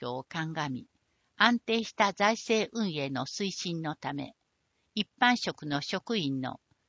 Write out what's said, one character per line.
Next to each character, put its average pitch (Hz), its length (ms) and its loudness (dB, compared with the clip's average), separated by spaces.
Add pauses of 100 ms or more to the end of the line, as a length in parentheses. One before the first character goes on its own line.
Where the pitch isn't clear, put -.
況 123 120 -6
を 127 120 -6
鑑 156 500 -4
み、 117 120 -10 (500)
安 226 220 6
定 226 260 0
し - 80 -10
た 202 220 4
財 208 220 4
政 214 360 0
運 208 220 -2
営 139 160 0
の 131 160 -2
推 196 240 -4
進 170 320 -4
の 151 120 -4
た 143 200 -6
め、 139 200 -8 (600)
一 214 120 -2 (140)
般 247 160 6
職 156 300 -6
の 143 160 0
職 208 340 -4
員 139 240 0
の 127 180 -6 (300)